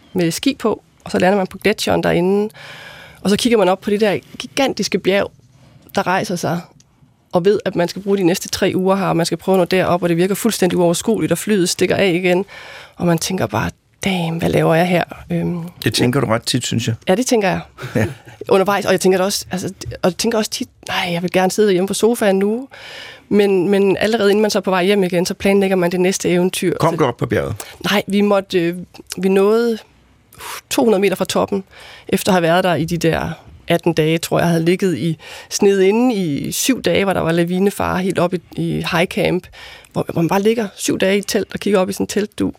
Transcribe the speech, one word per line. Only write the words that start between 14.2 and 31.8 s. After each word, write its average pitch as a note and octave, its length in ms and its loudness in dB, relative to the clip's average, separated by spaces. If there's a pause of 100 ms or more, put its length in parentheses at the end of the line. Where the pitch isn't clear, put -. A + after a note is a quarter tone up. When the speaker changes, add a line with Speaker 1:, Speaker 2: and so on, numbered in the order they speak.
Speaker 1:
hvad E3+ 100 -2
laver D#3+ 260 2
jeg E3+ 140 2
her?" F3+ 160 0 (260)
Øhm, E3+ 300 -4 (240)
Speaker 2:
Det A#2+ 100 -2
tænker B2 260 0
du B2+ 60 0
ret A2 160 0
tit, - 240 -2
synes - 220 -4
jeg. A2+ 60 0 (140)
Speaker 1:
Ja, F#3 60 4
det B3 120 0
tænker G#3 220 2
jeg. E3+ 120 -2 (340)
Speaker 2:
Ja. - 120 0 (420)
Speaker 1:
Undervejs, G3 380 2
og F#3 60 4
jeg F#3 80 2
tænker F#3+ 180 4
det F#3 60 0
også, G3+ 260 -4
altså, F#3+ 220 -6 (300)
og F#3 80 2
jeg F3 60 -4
tænker A3+ 220 0
også G#3+ 120 -2
tit, - 180 -8 (200)
"Nej, F#3 240 -4
jeg E3+ 100 -4
vil F3+ 80 -2
gerne F#3 200 2
sidde G#3+ 180 2
derhjemme F#3 200 2
på G3+ 60 -6
sofaen G#3+ 440 2
nu." A3 300 -2 (600)
Men, G3 400 4
men G3 280 4
allerede G#3 340 2
inden G#3 120 4
man G#3 80 2
så G#3 80 0
er F#3 40 -2
på F#3+ 80 -2
vej F#3 140 2
hjem G3+ 200 4
igen, F3 220 0
så F#3+ 80 -4
planlægger G3 420 2
man F3 160 2
det F#3 80 0
næste F3+ 300 0
eventyr. F3+ 500 0
Speaker 2:
Kom E3 140 2
Speaker 1:
Så - 20 -4
Speaker 2:
du D#3 80 2
op A#2+ 120 0
på C3+ 100 -4
bjerget? F#2 280 -2 (360)
Speaker 1:
Nej, G3+ 160 0
vi G3+ 140 0
måtte, G3 400 2
øh, E3+ 160 -2 (420)
vi F#3 100 0
nåede G#3+ 500 2 (920)
to C4+ 140 2
hundrede G#3 160 4
meter F#3 160 2
fra F#3+ 80 -2
toppen, G3 400 -2 (440)